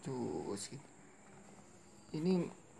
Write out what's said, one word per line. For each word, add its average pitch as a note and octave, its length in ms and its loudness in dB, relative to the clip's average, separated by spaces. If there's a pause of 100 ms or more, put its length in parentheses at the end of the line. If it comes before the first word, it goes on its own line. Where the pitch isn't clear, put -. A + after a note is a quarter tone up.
cus, G2+ 640 0
gitu. C#3 160 -10 (1300)
Ini E3+ 480 6 (180)